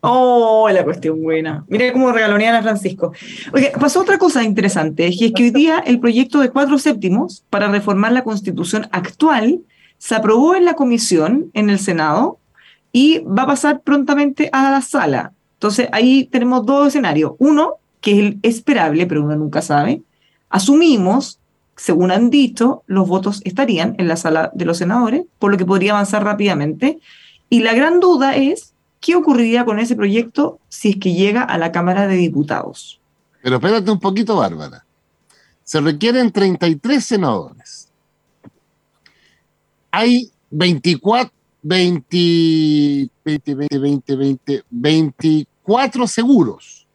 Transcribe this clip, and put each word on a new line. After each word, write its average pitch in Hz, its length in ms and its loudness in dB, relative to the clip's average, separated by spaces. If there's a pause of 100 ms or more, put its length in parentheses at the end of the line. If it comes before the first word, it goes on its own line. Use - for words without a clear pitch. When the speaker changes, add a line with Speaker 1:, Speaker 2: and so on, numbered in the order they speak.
Speaker 1:
Oh, 240 680 4
la 190 120 2
cuestión 160 380 -4
buena. 160 460 -4
Mira 247 260 0
cómo 254 180 2
regalonean 220 440 2
a 226 60 2
Francisco. 196 520 -4 (400)
Oye, - 260 2
pasó 294 220 2
otra 392 160 2
cosa 294 260 0
interesante, 180 680 -2
y 190 140 -2
es 226 80 2
que 240 100 2
hoy 240 80 4
día 320 340 2
el 247 140 2
proyecto 247 400 0
de 254 100 2
cuatro 277 300 0
séptimos 226 720 -2
para 202 180 -2
reformar 202 440 0
la 247 120 0
Constitución 202 680 -6
actual 233 680 0 (380)
se - 180 -6
aprobó 226 400 2
en 359 100 4
la 339 80 2
comisión, 233 800 0
en 214 160 0
el 202 80 2
Senado, 180 640 -2 (520)
y 285 280 4
va 196 240 -2
a 277 40 -2
pasar 285 340 0
prontamente 285 680 0
a 269 200 2
la 269 100 0
sala. 151 520 -4 (200)
Entonces, 208 380 -2
ahí 254 340 4
tenemos 247 400 -2
dos 277 220 2
escenarios. 175 500 0
Uno, 302 380 2 (260)
que 208 120 2
es 202 40 4
el 208 240 0
esperable, 190 640 0
pero 151 180 -2
uno 151 120 -2
nunca 151 260 -4
sabe. 185 400 -2 (480)
Asumimos, 262 920 2 (360)
según 180 360 0
han 233 200 2
dicho, 262 560 0
los 190 200 0
votos 190 380 -2
estarían 196 540 -2
en 175 80 0
la 165 100 -2
sala 160 380 -2
de 175 100 -6
los 170 140 -2
senadores, 233 460 -2 (120)
por 202 140 0
lo 202 60 0
que 180 100 -2
podría 196 240 0
avanzar 202 320 -2
rápidamente. 202 760 -2 (500)
Y 240 100 4
la 226 140 0
gran 311 260 2
duda 269 360 2
es 277 380 -2 (280)
¿Qué 339 140 0
ocurriría 240 500 2
con 214 140 -2
ese 233 160 -2
proyecto 226 640 -2 (100)
si - 220 -2
es 190 60 2
que 185 180 -2
llega 208 260 0
a - 160 -4
la 165 140 -4
Cámara 185 360 0
de 190 80 0
Diputados? 151 840 -4 (400)
Speaker 2:
Pero 127 140 -2
espérate 196 340 0
un 202 100 0
poquito, 202 380 -2
Bárbara. 82 480 -6 (800)
Se 151 180 -4
requieren 214 500 0
treinta 185 360 0
y 160 80 2
tres 240 300 -2
senadores. 127 840 -4 (2000)
Hay 240 420 0 (200)
veinticuatro, 175 840 0 (300)
veinte, 160 1500 0 (160)
veinte, 147 300 -4
veinte, 143 600 -2
veinte, 139 540 -4
veinticuatro 160 1400 0
seguros 226 880 0